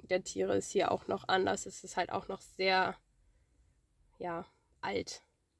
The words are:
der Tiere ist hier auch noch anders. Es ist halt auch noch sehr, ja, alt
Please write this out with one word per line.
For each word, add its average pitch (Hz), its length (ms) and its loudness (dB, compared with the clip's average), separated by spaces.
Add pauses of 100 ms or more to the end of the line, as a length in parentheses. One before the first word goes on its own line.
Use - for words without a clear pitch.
der 185 220 0
Tiere 190 340 0
ist 190 140 -2
hier 190 200 4
auch - 160 0
noch 202 200 -2
anders. 190 400 2
Es - 160 -14
ist 180 120 -14
halt - 160 0
auch - 160 -4
noch 190 140 -8
sehr, 190 540 2 (1200)
ja, 175 280 -6 (360)
alt - 400 -4 (380)